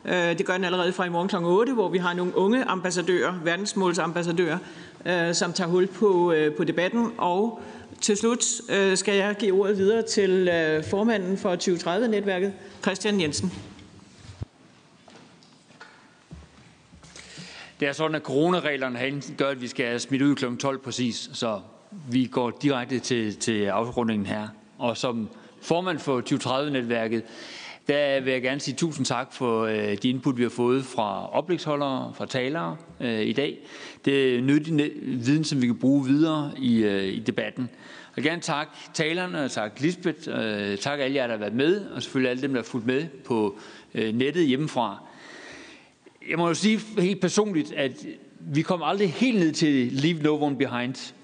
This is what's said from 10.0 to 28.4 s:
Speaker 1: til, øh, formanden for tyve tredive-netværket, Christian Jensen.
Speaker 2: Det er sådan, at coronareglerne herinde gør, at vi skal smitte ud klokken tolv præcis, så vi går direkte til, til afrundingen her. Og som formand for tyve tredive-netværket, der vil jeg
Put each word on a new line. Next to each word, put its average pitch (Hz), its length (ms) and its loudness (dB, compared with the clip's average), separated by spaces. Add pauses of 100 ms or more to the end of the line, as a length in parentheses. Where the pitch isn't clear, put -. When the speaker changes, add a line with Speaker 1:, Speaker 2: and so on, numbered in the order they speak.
Speaker 1:
til, 190 460 4
øh, 156 360 2
formanden 196 540 0
for 180 180 0
tyve 175 220 0
tredive-netværket, 196 760 0 (300)
Christian 202 380 0
Jensen. 175 320 -2 (4000)
Speaker 2:
Det 147 80 2
er 143 40 0
sådan, 156 220 0
at 151 80 -2
coronareglerne 143 760 0
herinde 139 380 -4
gør, 139 120 2
at 135 120 -4
vi 123 80 -6
skal 120 320 -2
smitte 135 260 0
ud 143 80 4
klokken 123 240 -2
tolv 135 200 -2
præcis, 120 540 -4
så 110 280 -2 (500)
vi 123 220 2
går 120 180 0
direkte 127 480 -2
til, 113 380 0
til 107 280 0
afrundingen 110 640 0
her. 107 220 -4 (300)
Og 120 180 -2
som 117 320 -2 (320)
formand 175 380 0
for 127 220 0
tyve 131 180 0
tredive-netværket, 120 840 0 (680)
der 143 320 2
vil 131 120 0
jeg 127 100 0